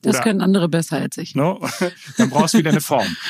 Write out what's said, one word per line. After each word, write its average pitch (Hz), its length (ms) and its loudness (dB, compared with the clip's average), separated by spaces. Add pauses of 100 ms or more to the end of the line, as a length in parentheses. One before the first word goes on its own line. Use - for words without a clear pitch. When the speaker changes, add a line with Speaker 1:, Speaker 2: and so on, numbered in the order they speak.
Speaker 1:
Das 214 140 2
Speaker 2:
oder 247 80 0
Speaker 1:
können 208 180 0
andere 185 280 2
besser 165 280 -2
als - 200 -6
ich. - 180 -10
Speaker 2:
No? 160 240 0 (300)
<laughs> - 280 -18
Dann 226 120 4
brauchst 151 240 2
du 226 60 6
wieder 160 120 2
eine 147 100 2
Form. 107 360 -2 (120)